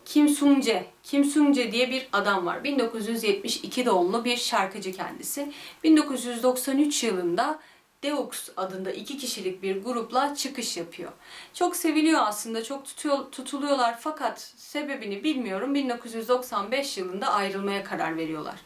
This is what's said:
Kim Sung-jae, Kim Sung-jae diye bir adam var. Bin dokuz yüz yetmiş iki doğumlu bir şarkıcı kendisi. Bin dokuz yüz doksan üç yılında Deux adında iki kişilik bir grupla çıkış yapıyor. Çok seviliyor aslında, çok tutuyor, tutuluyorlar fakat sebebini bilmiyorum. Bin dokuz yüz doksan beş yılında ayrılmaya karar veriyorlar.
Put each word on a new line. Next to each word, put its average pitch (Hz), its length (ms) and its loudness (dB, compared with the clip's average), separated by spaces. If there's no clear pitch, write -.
Kim 294 240 6
Sung-jae, 269 540 6
Kim 277 220 2
Sung-jae 277 480 4
diye 247 180 4
bir 262 220 -2
adam 196 340 2
var. - 180 -2
Bin 277 140 0
dokuz 226 300 0
yüz 226 160 -2
yetmiş 208 320 0
iki 247 300 -2
doğumlu 214 380 2
bir 240 120 2
şarkıcı 196 560 -2
kendisi. 285 600 -8
Bin 311 120 10
dokuz 269 280 2
yüz 240 180 -4
doksan 254 360 2
üç 294 260 2
yılında 196 540 0
Deux 277 540 -4
adında 190 340 -4
iki - 280 -8
kişilik 185 440 -6
bir 196 220 -2
grupla 254 500 0
çıkış - 420 -6
yapıyor. 170 360 -10
Çok 359 220 0
seviliyor 311 480 4
aslında, 226 400 -4
çok 285 200 -8
tutuyor, 285 340 -2
tutuluyorlar 262 680 0
fakat 285 400 -4
sebebini 254 680 -6
bilmiyorum. 254 500 -2
Bin 269 160 0
dokuz 233 240 -6
yüz 226 140 -6
doksan 233 420 0
beş 277 280 -2
yılında 190 340 -2
ayrılmaya 196 520 -2
karar 165 320 -4
veriyorlar. 160 380 -6